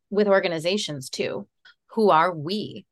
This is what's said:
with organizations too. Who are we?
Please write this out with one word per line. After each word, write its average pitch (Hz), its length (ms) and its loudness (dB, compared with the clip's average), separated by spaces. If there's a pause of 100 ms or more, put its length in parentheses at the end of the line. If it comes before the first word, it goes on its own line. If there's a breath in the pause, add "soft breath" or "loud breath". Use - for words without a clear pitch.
(100)
with 202 160 2
organizations 175 840 0
too. - 380 -6 (460 loud breath)
Who 208 180 4
are 170 240 4
we? 165 580 -8